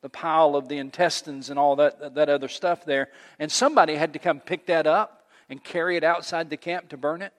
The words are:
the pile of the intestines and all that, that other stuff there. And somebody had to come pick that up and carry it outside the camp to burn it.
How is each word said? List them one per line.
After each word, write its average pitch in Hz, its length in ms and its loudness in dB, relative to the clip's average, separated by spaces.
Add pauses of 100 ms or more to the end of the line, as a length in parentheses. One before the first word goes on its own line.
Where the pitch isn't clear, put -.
the 139 80 -16
pile 160 480 2
of 135 100 -2
the 147 120 -6
intestines 139 680 -4
and 143 120 -4
all 143 160 4
that, 143 400 0
that 147 120 2
other 143 200 0
stuff - 360 -4
there. 139 260 -2 (280)
And 151 140 -6
somebody 240 420 4
had 151 200 -2
to 156 40 -10
come 151 220 -2
pick - 260 -8
that 160 220 2
up 196 400 0 (200)
and 135 140 -16
carry 175 340 -2
it 165 60 -2
outside 165 480 -2
the 151 60 -6
camp 175 320 -8
to 147 80 -16
burn 151 260 -4
it. 196 160 -14